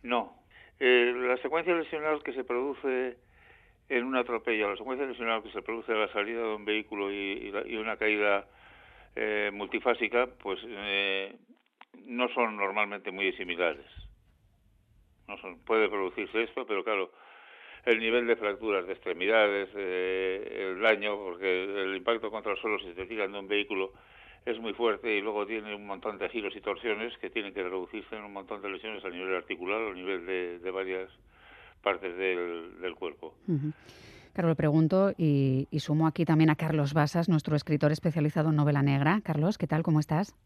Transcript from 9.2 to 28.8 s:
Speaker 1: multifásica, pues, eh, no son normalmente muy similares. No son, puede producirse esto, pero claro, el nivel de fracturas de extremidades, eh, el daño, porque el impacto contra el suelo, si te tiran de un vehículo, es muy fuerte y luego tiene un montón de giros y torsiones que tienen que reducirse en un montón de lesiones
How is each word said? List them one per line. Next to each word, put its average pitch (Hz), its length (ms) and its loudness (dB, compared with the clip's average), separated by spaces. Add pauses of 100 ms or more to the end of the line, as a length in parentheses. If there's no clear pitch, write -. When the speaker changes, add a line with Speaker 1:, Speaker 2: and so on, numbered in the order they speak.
Speaker 1:
multifásica, 113 760 0 (140)
pues, 98 220 -4
eh, 98 720 -2 (720)
no 123 220 -2
son 113 280 0
normalmente 101 540 -2
muy 95 220 0
similares. 85 540 -2 (1400)
No 101 120 -12
son, 90 200 -14
puede 110 300 2
producirse 101 560 -2
esto, 123 220 -8
pero 101 180 -2
claro, 101 260 -2 (720)
el 117 140 4
nivel 117 300 2
de 113 80 4
fracturas 101 500 -2
de 95 60 -6
extremidades, 101 840 2
eh, 95 960 -2
el 92 100 -6
daño, 104 360 4
porque 92 480 -2
el 98 320 -2
impacto 107 340 -2
contra 107 220 -6
el 92 60 -4
suelo, 107 200 -2
si 90 160 -10
te 92 120 -8
tiran 101 260 -4
de 101 80 -8
un 98 80 -12
vehículo, 101 440 -2 (540)
es 113 140 -4
muy 113 120 -6
fuerte 110 440 0
y 101 40 2
luego 104 260 -2
tiene 107 280 -6
un 104 100 -12
montón 101 320 -8
de 101 120 -4
giros 101 260 -6
y 101 60 -12
torsiones 110 580 -4
que 95 100 -8
tienen 101 240 -6
que 95 120 -4
reducirse 92 520 -8
en 107 60 -12
un 104 100 -14
montón 98 300 -10
de 101 80 -6
lesiones 98 340 -10